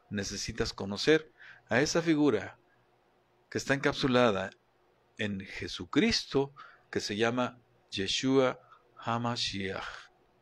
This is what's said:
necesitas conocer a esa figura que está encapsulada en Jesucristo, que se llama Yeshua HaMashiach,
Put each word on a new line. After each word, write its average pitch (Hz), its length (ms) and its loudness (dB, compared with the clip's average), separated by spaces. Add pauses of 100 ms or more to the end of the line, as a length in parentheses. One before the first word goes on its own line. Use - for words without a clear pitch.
(100)
necesitas 101 600 -4
conocer 104 600 0 (360)
a 113 120 4
esa 160 220 2
figura 147 560 2 (880)
que - 100 -4
está 135 160 0
encapsulada 123 760 2 (680)
en 101 220 -4
Jesucristo, 139 1120 0 (380)
que 101 100 -2
se 104 160 -6
llama 120 420 0 (320)
Yeshua 127 720 0 (360)
HaMashiach, 117 1120 -4 (320)